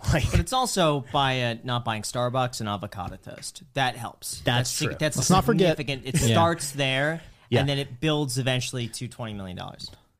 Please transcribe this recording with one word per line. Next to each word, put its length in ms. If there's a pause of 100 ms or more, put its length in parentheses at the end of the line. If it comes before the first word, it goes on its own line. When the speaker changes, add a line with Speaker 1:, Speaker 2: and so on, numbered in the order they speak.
Speaker 1:
<laughs> 100
Like, 180
Speaker 2:
But 80
it's 140
also 600
by, 280
uh, 220
not 220
buying 160
Starbucks 580
and 80
avocado 500
toast. 440 (140)
That 200
helps. 460
Speaker 1:
That's 20
Speaker 2:
That's 280
sig-, 180
Speaker 1:
true. 100
Speaker 2:
that's 180
Speaker 3:
Let's 120
not 160
forget. 320
Speaker 2:
significant. 280 (100)
It 60
Speaker 3:
Yeah. 140
Speaker 2:
starts 360
there, 500 (300)
Speaker 1:
Yeah. 100
Speaker 2:
and 80
then 80
it 240
builds 380
eventually 480
to 200
twenty 280
million 200
dollars 360 (280)